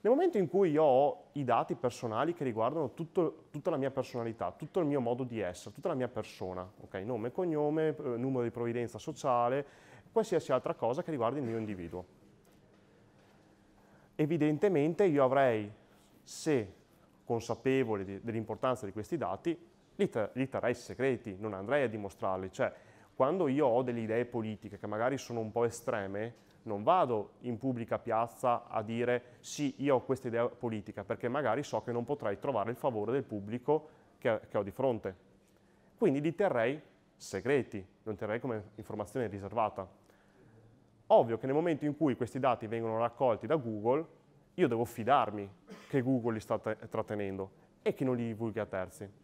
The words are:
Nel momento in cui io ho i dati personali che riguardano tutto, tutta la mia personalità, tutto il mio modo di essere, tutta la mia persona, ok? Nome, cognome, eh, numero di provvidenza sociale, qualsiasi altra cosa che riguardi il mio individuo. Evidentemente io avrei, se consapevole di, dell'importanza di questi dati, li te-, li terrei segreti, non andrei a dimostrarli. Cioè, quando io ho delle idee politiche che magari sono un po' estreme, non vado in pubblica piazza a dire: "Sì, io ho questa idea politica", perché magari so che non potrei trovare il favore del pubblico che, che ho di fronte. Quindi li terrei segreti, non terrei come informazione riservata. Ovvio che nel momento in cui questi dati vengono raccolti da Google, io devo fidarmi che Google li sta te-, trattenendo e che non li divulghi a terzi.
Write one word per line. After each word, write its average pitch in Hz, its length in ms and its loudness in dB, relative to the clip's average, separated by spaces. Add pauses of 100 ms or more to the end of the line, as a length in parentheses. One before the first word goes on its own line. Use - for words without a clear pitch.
Nel 208 100 6
momento 330 260 4
in 185 100 2
cui 190 220 4
io 151 120 4
ho 139 500 6
i 143 120 -4
dati 127 320 2
personali 123 560 -2
che 170 100 -6
riguardano 135 500 0
tutto, 160 580 -2
tutta 147 200 -4
la 165 60 0
mia 135 160 0
personalità, 117 580 -4
tutto 160 300 -4
il 165 60 2
mio 143 140 2
modo 120 220 0
di 117 160 -6
essere, 92 360 -6
tutta 156 140 -6
la 170 60 0
mia 127 140 -2
persona, 92 600 -8 (140)
ok? - 120 -16 (100)
Nome, 117 260 -4
cognome, 156 680 0
eh, 143 200 -4
numero 127 260 0
di 117 80 0
provvidenza 117 480 -4
sociale, 131 680 0 (460)
qualsiasi 208 400 0
altra 127 240 2
cosa 131 300 -2
che 160 80 -6
riguardi 120 260 0
il 143 60 -2
mio 113 120 -2
individuo. 90 640 -8 (2000)
Evidentemente 156 880 4
io 143 180 6
avrei, 123 500 4 (500)
se 120 520 -2 (500)
consapevole 117 800 0
di, 98 180 -8
dell'importanza 113 640 -4
di 98 60 -8
questi 107 240 -6
dati, 123 400 -4 (380)
li 202 140 0
te-, 107 240 -2
li 131 160 -2
terrei 117 260 0
segreti, 113 640 -2
non 107 160 -6
andrei 117 300 0
a 120 40 0
dimostrarli. 98 640 -4
Cioè, 117 220 -2 (420)
quando 160 320 2
io 139 200 4
ho 123 160 4
delle 120 180 -2
idee 113 240 0
politiche 110 560 -6
che 107 80 -8
magari 113 280 0
sono 123 220 -6
un 110 140 -4
po' 117 120 2
estreme, 110 840 -4 (140)
non 104 200 -4
vado 127 560 2
in 123 180 -4
pubblica 117 400 -2
piazza 117 680 0
a 110 140 -2
dire: 120 580 0
"Sì, 143 380 -4
io 139 180 4
ho 120 80 0
questa 127 240 -2
idea 117 180 2
politica", 110 560 -6
perché 113 260 -4
magari 127 360 0
so 110 180 -4
che - 80 -8
non 120 140 -2
potrei 110 340 -2
trovare 113 320 0
il 123 60 -6
favore 110 360 0
del 139 120 0
pubblico 110 640 -2 (300)
che, 113 300 2
che - 100 -2
ho 104 40 2
di 101 80 -4
fronte. 107 460 -2 (840)
Quindi 143 220 4
li 156 140 0
terrei 143 460 2 (360)
segreti, 107 680 -2 (200)
non 107 100 -6
terrei 107 240 -4
come 110 380 -6
informazione 107 500 -6
riservata. 101 640 -4 (1200)
Ovvio 131 280 6
che 120 100 -6
nel 135 80 0
momento 160 300 0
in 147 120 -2
cui 143 200 2
questi 123 220 -4
dati 127 300 0
vengono 113 280 -2
raccolti 117 500 2
da 143 100 2
Google, 120 500 0 (480)
io 175 140 4
devo 117 160 2
fidarmi 107 640 0 (380)
che 139 120 2
Google 120 340 2
li 107 60 -2
sta 110 180 -2
te-, 110 200 -4 (100)
trattenendo 98 600 -4 (320)
e 214 100 0
che - 120 -2
non 127 120 2
li 120 80 -2
divulghi 113 360 -4
a 101 60 -2
terzi. 95 440 -8 (140)